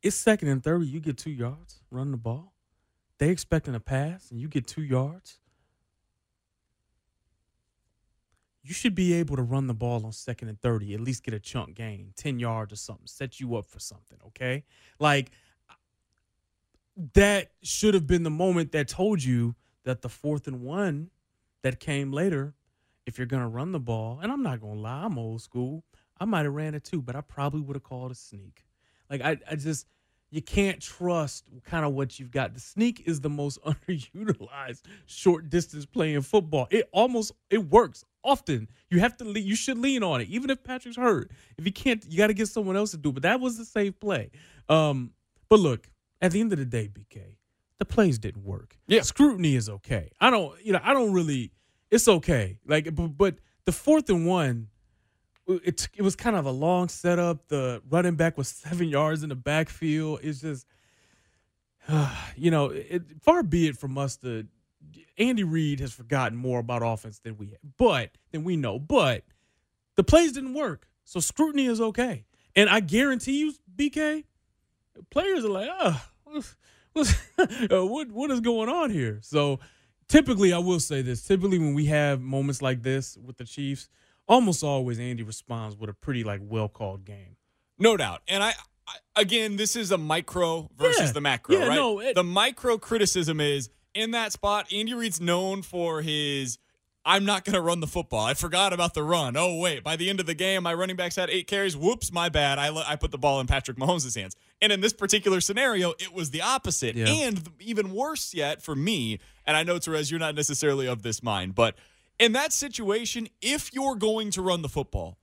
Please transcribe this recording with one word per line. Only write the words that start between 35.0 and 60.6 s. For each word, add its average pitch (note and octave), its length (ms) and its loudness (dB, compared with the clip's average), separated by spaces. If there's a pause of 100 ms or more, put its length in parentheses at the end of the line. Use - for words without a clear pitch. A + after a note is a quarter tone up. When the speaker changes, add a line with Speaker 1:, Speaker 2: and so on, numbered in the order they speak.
Speaker 1:
short E3 440 2
distance D3+ 340 -2
play D#3 300 0
in C#3+ 80 0
football. D#3 480 2
It A3 220 2
almost, A3+ 400 2 (180)
it G3+ 80 4
works F#3 460 4 (200)
often. C#3+ 440 0 (200)
You F3 120 6
have A#3 160 2
to B3 80 -14
le-, G#3+ 160 -4
you G3 160 -2
should B3+ 220 -2
lean B3+ 260 0
on D3 160 0
it, A2 80 -6
even B3 220 -6
if C4 120 -2
Patrick's B3 340 -12
hurt. A#3+ 360 0 (260)
If D#3+ 80 -6
you G3+ 60 -2
can't, A#3 360 -2
you D#3+ 100 -4
gotta G#3+ 160 6
get G3+ 140 -2
someone F#3+ 280 -2
else G#3 160 -2
to E3+ 60 -10
do D3 100 -2
it. C#3 60 -2
But C3+ 100 -8
that A3+ 160 2
was B3 180 -4
the A3+ 60 -14
safe G3+ 340 -2
play. E3+ 320 -4 (380)
Um, D3 420 2 (380)
but A3 100 10
look, C#3+ 300 0 (320)
at F3+ 100 4
the F#3+ 100 0
end A3+ 120 0
of E3 80 -2
the C3+ 40 -2
day, A#2 220 -4
B G2+ 240 -16
K, F#2+ 280 -20 (400)
the G3+ 60 -2
plays F#3 360 4
didn't G2+ 240 -10
work. - 420 -12
Speaker 2:
Yeah. A3 160 6
Speaker 1:
Scrutiny F#3 540 4
is G#2 120 -2
okay. G2 520 -6
I A#3 100 8
don't, G3+ 240 0 (100)
you G#3+ 80 0
know, F3+ 120 4
I A#3 100 4
don't A#3 180 2
really, D3 380 0 (400)
it's A#3 160 6
okay. C#3 580 4
Like, D#3 300 0
but, E3 140 -2 (100)
but F#3+ 160 4 (300)
the F3+ 80 0
fourth D#4 360 4
and E3+ 160 2
one, C3+ 440 0 (800)
it, - 480 -2
it G#3 60 -2
was F#3+ 120 2
kind A3+ 220 0
of D3 100 0
a C3+ 60 -2
long F3 360 2
setup. F3 600 0
The B2+ 420 -2
running F3 240 4
back D#3+ 240 2
was C3+ 80 -4
seven F3 420 -4
yards D3+ 360 0
in D#3 60 -6
the C3+ 40 -6
backfield. D#3 880 -2
It's D3 180 -6
just, C#3+ 240 -8 (1200)